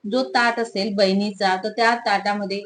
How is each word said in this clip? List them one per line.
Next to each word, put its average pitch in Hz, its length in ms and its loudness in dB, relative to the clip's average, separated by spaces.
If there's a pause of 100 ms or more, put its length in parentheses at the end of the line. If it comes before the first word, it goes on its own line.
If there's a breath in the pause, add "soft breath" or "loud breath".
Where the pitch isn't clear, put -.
जो 254 180 0
ताट 240 340 2
असेल 208 340 -4
बहिणीचा, 196 600 2 (100)
तर 214 60 -2
त्या 233 240 2 (120)
ताटामध्ये 202 600 -2